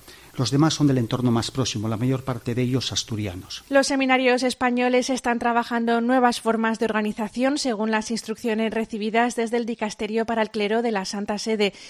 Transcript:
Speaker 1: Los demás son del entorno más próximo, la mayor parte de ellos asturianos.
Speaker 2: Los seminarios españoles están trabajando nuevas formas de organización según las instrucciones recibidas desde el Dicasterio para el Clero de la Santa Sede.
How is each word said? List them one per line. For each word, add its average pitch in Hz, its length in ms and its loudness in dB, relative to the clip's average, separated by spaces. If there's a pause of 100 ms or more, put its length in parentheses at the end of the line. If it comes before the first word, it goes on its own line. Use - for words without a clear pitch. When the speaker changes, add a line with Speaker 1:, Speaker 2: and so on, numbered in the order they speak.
(360)
Speaker 1:
Los 123 160 -2
demás 147 200 4
son 147 140 2
del 135 100 4
entorno 120 360 2
más 113 180 0
próximo, 110 380 -2
la 113 100 -2
mayor 127 260 0
parte 120 300 -4
de 127 80 0
ellos 123 300 -2
asturianos. 101 760 -6
Speaker 2:
Los 269 200 4
seminarios 262 540 2
españoles 247 680 0
están 240 280 -2
trabajando 233 600 0
nuevas 247 400 4
formas 226 380 0
de 226 80 0
organización 220 720 0
según 220 320 -2
las 220 200 -2
instrucciones 220 600 -2
recibidas 226 640 0
desde 226 220 0
el 233 80 -2
Dicasterio 220 580 -2
para 233 160 0
el 214 100 0
Clero 214 300 0
de 233 120 0
la 190 120 -2
Santa 208 320 -4
Sede. 208 380 0 (160)